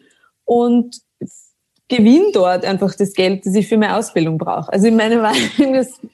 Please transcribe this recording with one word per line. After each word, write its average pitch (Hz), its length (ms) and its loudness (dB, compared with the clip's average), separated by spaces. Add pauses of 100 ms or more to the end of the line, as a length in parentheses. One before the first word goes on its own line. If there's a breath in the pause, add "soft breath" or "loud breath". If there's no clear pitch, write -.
(440 soft breath)
und 240 580 0 (840)
gewinne 262 460 4
dort 185 320 0
einfach 196 300 -2
das 196 180 -2
Geld, 185 320 -2
das 190 80 -2
ich 208 140 0
für 220 100 0
meine 202 180 2
Ausbildung 165 420 -2
brauche. - 360 -6
Also 202 140 2
ich 226 60 4
meine, 220 240 2
<laughs> 220 400 -2
das 262 420 -2 (140)